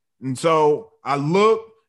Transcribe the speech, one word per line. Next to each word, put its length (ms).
And 160
so 560
I 100
looked 560